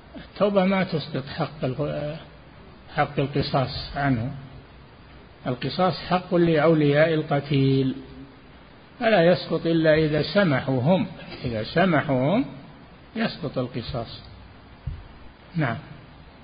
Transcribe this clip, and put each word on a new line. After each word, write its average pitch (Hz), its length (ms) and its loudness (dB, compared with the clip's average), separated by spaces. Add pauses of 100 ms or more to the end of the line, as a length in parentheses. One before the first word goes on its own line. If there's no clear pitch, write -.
(160)
التوبة 202 480 0
ما 190 200 2
تسقط 147 420 -4
حق - 380 -6
الغ-، 147 520 -4 (800)
حق 147 220 -2
القصاص 139 800 -2
عنه. 135 340 0 (1160)
القصاص 147 520 -2
حق 180 360 -4
لأولياء 160 800 4
القتيل، 139 800 2 (1040)
فلا 220 240 6
يسقط 170 420 2
إلا 160 280 4
إذا 151 280 2
سمحوا 139 580 2
هم، 175 260 4 (380)
إذا 113 200 -4
سمحوا 156 720 2
هم 277 80 2 (720)
يسقط 185 420 -4
القصاص. 123 640 -6 (1300)
نعم. 123 200 -2 (680)